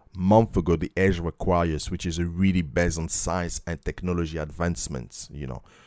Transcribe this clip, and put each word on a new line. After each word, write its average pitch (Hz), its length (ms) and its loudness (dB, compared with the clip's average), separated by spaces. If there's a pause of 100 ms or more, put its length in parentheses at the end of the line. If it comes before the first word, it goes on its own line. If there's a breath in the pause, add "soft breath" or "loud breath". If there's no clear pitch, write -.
(160 soft breath)
a - 20 -16
month 104 400 6
ago, 85 180 2
the 80 220 -2
age 95 220 4
of 85 80 -2
Aquarius, 85 640 0
which 90 160 -4
is 82 100 -4
a 87 80 0
really 90 380 2
based 82 340 0
on 80 100 -4
science 85 600 -2
and 82 180 -8
technology 85 540 -2
advancements, 78 920 -6
you - 140 -10
know, - 160 -10 (260 soft breath)